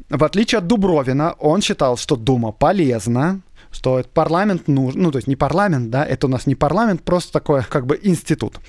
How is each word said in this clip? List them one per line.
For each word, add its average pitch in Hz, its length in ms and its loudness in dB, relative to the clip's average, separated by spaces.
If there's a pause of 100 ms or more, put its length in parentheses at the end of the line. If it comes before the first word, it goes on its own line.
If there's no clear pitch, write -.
в 147 140 0
отличие 208 380 0
от 170 80 -6
Дубровина, 160 720 0
он 156 220 2
считал, 135 340 0
что - 180 -2
Дума 117 380 0
полезна, 139 880 0 (320)
что 131 260 -2
этот 123 140 -6
парламент 165 560 0
нужен, 135 340 0
ну, 175 80 4
то 135 80 -4
есть 110 80 -6
не 135 80 0
парламент, 143 560 0
да, 131 140 0
это 139 240 -2
у - 20 0
нас 131 160 -2
не 139 80 2
парламент, 170 480 0
просто 175 300 -2
такой, 139 320 0
как 131 220 -4
бы, 143 140 0
институт. 160 680 -2